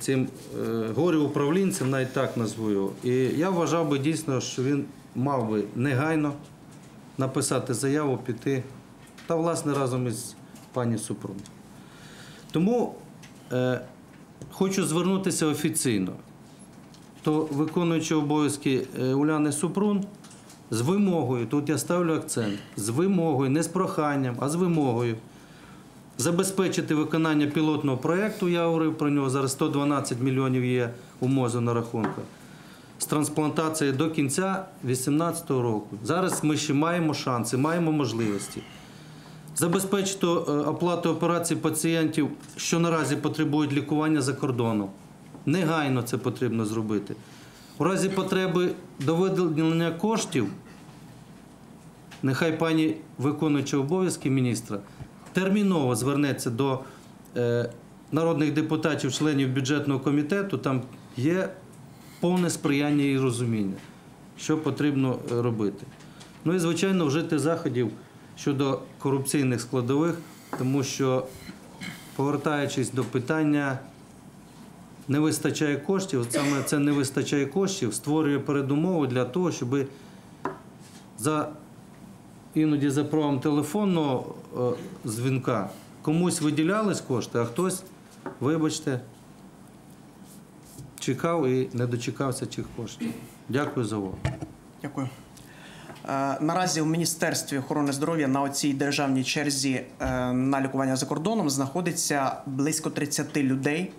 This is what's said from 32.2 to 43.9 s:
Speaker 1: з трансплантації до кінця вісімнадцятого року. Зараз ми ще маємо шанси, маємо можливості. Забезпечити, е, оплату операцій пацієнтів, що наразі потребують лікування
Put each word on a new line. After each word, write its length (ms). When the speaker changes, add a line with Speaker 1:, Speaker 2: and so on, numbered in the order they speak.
Speaker 1:
з 80
трансплантації 840
до 180
кінця 540
вісімнадцятого 800
року. 420
Зараз 400
ми 120
ще 180
маємо 400
шанси, 420
маємо 360
можливості. 720
Забезпечити, 720
е, 40
оплату 600
операцій 460
пацієнтів, 720
що 220
наразі 380
потребують 560
лікування 480